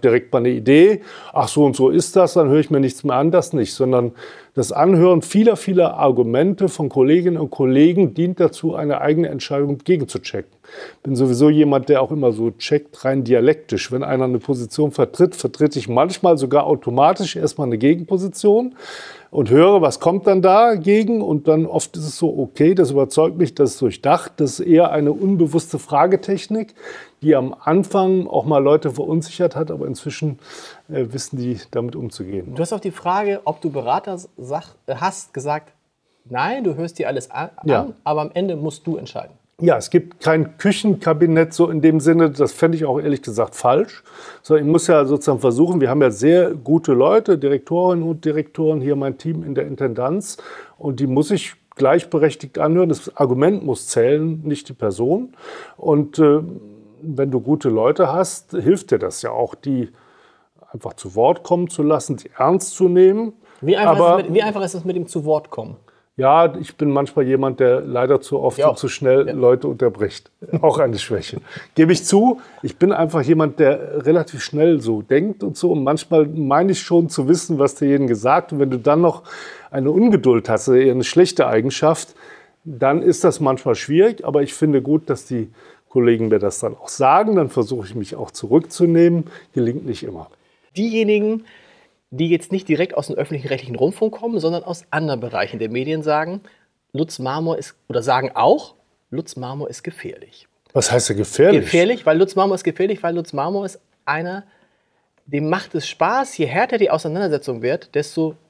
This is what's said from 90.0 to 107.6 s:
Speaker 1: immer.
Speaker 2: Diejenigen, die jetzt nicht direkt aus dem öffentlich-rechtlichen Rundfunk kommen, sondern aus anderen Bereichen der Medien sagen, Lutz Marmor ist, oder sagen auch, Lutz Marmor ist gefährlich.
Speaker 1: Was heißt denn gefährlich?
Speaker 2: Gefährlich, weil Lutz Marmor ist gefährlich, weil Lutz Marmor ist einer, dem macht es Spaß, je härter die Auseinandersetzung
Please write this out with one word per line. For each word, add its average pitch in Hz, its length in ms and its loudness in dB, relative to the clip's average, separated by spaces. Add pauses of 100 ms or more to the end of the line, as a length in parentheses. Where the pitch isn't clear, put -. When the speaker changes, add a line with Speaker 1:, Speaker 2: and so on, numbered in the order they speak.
Speaker 1:
immer. 87 280 -14 (480)
Speaker 2:
Diejenigen, 220 640 0 (640)
die 156 180 -4
jetzt 165 240 -2
nicht 190 160 -4
direkt 160 280 -2
aus - 120 -4
dem 151 80 -8
öffentlich-rechtlichen 135 600 -6
Rundfunk 196 380 -2
kommen, 233 240 -6
sondern 165 240 -2
aus 175 280 -12
anderen 147 300 -4
Bereichen 110 380 -4
der 110 120 -4
Medien 143 340 -6
sagen, 156 360 -2 (520)
Lutz 156 260 -6
Marmor 156 400 -4
ist, - 160 -14 (140)
oder 123 140 -4
sagen 131 320 0
auch, 160 400 0 (360)
Lutz 156 260 -10
Marmor 131 320 -10
ist - 140 -16
gefährlich. - 640 -16 (260)
Speaker 1:
Was 127 200 0
heißt 123 180 2
denn 101 60 -4
gefährlich? 151 460 4
Speaker 2:
Gefährlich, 185 440 0
weil 156 120 4
Lutz 190 180 0
Marmor 196 180 2
ist - 100 -6
gefährlich, 190 380 -4
weil 170 120 -4
Lutz 170 180 -8
Marmor 185 340 -4
ist - 140 -18 (240)
einer, 175 400 -6 (800)
dem 147 240 -4
macht 165 240 -4
es 160 140 -6
Spaß, 247 500 -2
je 156 80 -2
härter 220 320 -2
die 208 120 2
Auseinandersetzung 151 720 -4